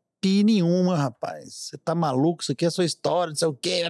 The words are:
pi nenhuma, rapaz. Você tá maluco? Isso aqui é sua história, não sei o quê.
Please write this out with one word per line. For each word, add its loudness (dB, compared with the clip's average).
pi 4
nenhuma, 4
rapaz. -6
Você -14
tá -4
maluco? 0
Isso -4
aqui -2
é 2
sua 0
história, -2
não -10
sei -2
o -2
quê. -4